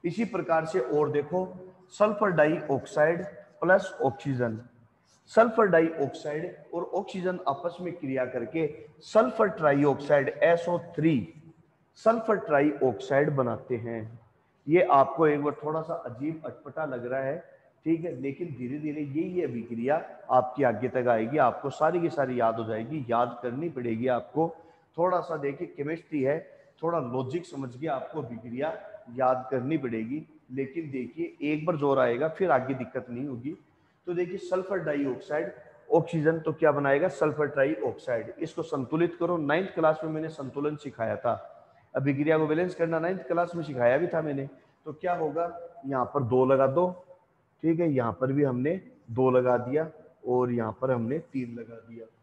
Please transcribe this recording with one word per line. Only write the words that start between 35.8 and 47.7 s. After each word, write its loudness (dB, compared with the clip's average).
oxygen 4
तो -4
क्या 6
बनाएगा, 4
sulfur 0
trioxide। -2
इसको -6
संतुलित -2
करो, 0
ninth 0
class 2
में -4
मैंने -4
संतुलन -6
सिखाया -4
था, -4
अभिक्रिया 2
को 2
बैलेंस 0
करना 0
नाइन्थ -4
क्लास -2
में -4
सिखाया 2
भी 0
था -2
मैंने। -4
तो -10
क्या -4
होगा, -2
यहाँ 0
पर -2
दो 4
लगा 6
दो, 2
ठीक 2